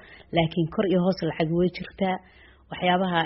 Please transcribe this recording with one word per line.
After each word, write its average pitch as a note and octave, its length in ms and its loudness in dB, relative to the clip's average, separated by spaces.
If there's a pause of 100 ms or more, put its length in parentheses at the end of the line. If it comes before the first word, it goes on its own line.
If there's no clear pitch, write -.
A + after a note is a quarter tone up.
(280)
Laakiin E3 420 0
kor G#3+ 160 -2
iyo F3+ 160 2
hoos F#3 180 2
lacag D#3+ 320 -2
way F3 180 2
jirtaa. F#3 460 -4 (480)
Waxyaabaha, F3+ 640 0